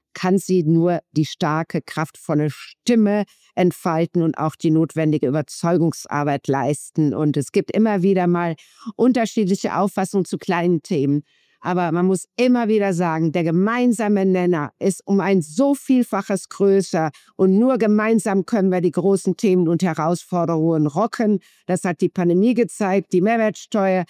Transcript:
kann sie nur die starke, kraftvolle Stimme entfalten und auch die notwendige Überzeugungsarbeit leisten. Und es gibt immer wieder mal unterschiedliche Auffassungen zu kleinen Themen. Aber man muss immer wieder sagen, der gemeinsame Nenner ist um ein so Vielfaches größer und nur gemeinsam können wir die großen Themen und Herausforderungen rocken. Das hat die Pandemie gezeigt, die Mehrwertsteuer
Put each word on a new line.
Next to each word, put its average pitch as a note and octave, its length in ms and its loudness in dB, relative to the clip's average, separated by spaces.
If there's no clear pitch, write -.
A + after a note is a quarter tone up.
kann F#3+ 220 0
sie F#3 260 0
nur E3 360 2
die D#3 120 2
starke, D#3 560 -4
kraftvolle D3+ 680 -4
Stimme G#3 720 0
entfalten E3+ 640 0
und E3 160 0
auch D#3 180 -4
die E3 140 -2
notwendige D#3 580 0
Überzeugungsarbeit D3 1200 -2
leisten. C#3 680 -2
Und D3+ 200 0
es D3 160 -4
gibt - 200 -2
immer G#3 320 0
wieder F#3 240 2
mal F3 260 0
unterschiedliche G#3+ 800 0
Auffassungen F#3+ 500 -2
zu - 120 -8
kleinen F3 460 -2
Themen. C#3+ 400 0
Aber F3 300 -2
man F3+ 140 0
muss F#3+ 200 0
immer A#3+ 320 2
wieder G3+ 260 2
sagen, E3 380 -2
der E3+ 140 -2
gemeinsame G#3 800 0
Nenner F3+ 540 0
ist - 280 -2
um G3 120 2
ein F#3 220 2
so F#3+ 320 0
Vielfaches A3+ 760 -2
größer G3 600 0
und F#3+ 220 2
nur B3 220 2
gemeinsam G#3+ 680 0
können F#3+ 260 0
wir F3+ 100 0
die F3 100 0
großen F#3 460 0
Themen F#3 300 2
und E3+ 140 0
Herausforderungen E3 1080 0
rocken. G#3 520 0
Das F#3 200 -4
hat F3+ 160 -4
die F3+ 80 2
Pandemie F#3 440 2
gezeigt, G3+ 600 -2
die F3+ 80 2
Mehrwertsteuer G3+ 880 0